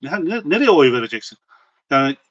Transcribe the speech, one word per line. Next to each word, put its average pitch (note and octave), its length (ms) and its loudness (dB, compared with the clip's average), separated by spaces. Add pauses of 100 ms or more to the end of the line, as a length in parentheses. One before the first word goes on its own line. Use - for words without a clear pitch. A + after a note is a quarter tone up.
Ne, D#3+ 240 -8
ne, G#3 200 -6
nereye A3+ 240 0
oy C#3 240 6
vereceksin? - 440 -8 (520)
Yani C3+ 280 0 (140)